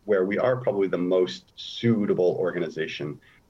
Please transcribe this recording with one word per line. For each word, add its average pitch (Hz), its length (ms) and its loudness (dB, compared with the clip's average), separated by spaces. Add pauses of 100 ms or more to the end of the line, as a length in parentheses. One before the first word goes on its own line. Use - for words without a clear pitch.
where 98 200 2
we 98 140 -2
are 123 180 2
probably 101 320 0
the 87 100 -2
most 90 560 0
suitable 101 840 0
organization 78 800 -4 (280)